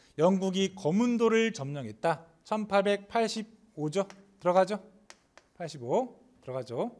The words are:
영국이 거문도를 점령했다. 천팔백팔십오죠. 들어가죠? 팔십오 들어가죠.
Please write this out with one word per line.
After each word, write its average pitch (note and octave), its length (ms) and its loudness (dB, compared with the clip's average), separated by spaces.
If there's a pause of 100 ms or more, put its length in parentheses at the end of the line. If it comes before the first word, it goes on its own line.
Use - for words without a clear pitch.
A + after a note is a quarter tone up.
(180)
영국이 F#3+ 580 2
거문도를 A3+ 760 2
점령했다. C#3 720 -6 (180)
천팔백팔십오죠. G3+ 1600 -2 (320)
들어가죠? F#3+ 420 2 (760)
팔십오 D#3 680 -4 (200)
들어가죠. B2+ 580 -6